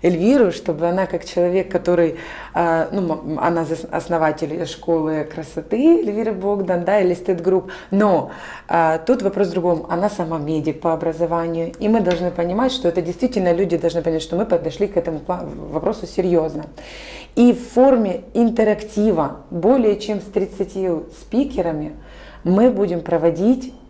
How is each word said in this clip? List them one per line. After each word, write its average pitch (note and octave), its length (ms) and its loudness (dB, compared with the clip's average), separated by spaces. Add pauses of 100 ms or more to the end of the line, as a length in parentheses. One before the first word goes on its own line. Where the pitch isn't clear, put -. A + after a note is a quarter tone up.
Эльвиру, F#3 500 4
чтобы E3+ 380 -2
она, F#3 160 0
как F3+ 180 -6
человек, F3+ 480 0
который, E3+ 440 2 (380)
э, E3 380 2
ну, G3 100 -2
м-, D#3 380 -4
она E3 240 0
зас-, D#3+ 260 -6
основатель D#3+ 760 -2
школы D#3 580 -2
красоты A#3+ 800 2
Эльвира G#3+ 320 -2
Богдан, F#3+ 500 -2
да, G3+ 160 2
или F#3 140 2
стыд-групп, F3+ 580 -2 (200)
но, F#3+ 400 2 (360)
э, E3 380 2
тут A#3+ 160 2
вопрос G3 260 0
в E3+ 40 -6
другом. E3+ 380 0
Она F3+ 200 0
сама E3 300 -4
медик D3+ 420 -2
по E3+ 100 0
образованию, E3 880 -2
и G#3 80 -2
мы A3 140 4
должны F3+ 300 0
понимать, G3 420 0
что - 160 0
это E3+ 120 0
действительно F3+ 520 0
люди E3+ 240 0
должны E3 240 0
понять, D#3+ 220 -2
что - 120 -6
мы G#3 100 0
подошли E3+ 420 -2
к G3 100 -4
этому E3 220 -4
пла-, F3 280 -6 (240)
вопросу F3+ 340 -2
серьёзно. D#3+ 600 0 (720)
И A#3+ 160 8
в - 200 -6
форме A#3 500 4 (100)
интерактива G#3 1040 2 (140)
более G#3 480 4
чем G#3 200 -6
с F3 60 -12
тридцатью F#3 800 -4 (160)
спикерами E3+ 720 -2 (500)
мы G#3 280 6
будем F3 300 0
проводить E3+ 720 2 (160)